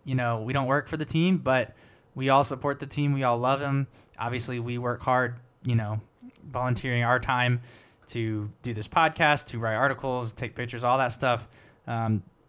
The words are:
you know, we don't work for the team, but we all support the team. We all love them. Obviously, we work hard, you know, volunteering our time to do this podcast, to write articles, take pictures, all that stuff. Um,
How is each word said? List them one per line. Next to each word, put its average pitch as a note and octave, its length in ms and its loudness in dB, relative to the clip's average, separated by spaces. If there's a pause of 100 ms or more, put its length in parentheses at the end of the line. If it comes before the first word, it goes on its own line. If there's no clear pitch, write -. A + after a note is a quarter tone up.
you C3 120 -2
know, A#2 260 0
we A#2+ 100 -4
don't C3+ 140 0
work C#3 220 2
for E3 80 -4
the D3+ 80 -4
team, E3+ 340 2
but C3 360 0 (420)
we C3 120 0
all C3+ 160 8
support C#3+ 360 -4
the C#3 60 -8
team. C#3+ 260 0
We C3+ 100 0
all A#2+ 160 2
love C3 220 2
them. C#3 260 0 (320)
Obviously, A#2+ 420 -4
we A#2+ 180 -4
work A#2+ 220 -4
hard, B2 360 2 (280)
you B2 120 2
know, A2 240 -2 (440)
volunteering B2 600 -2
our B2 160 4
time B2 400 2 (480)
to G#2+ 420 -4 (120)
do A#2+ 120 -6
this G#2+ 140 -8
podcast, D#3 580 2
to A#2+ 120 -8
write A2 180 -2
articles, B2+ 560 -2
take - 220 -8
pictures, B2 300 -6
all B2 140 2
that B2+ 140 2
stuff. A#2+ 360 0 (380)
Um, A#2 360 -2 (260)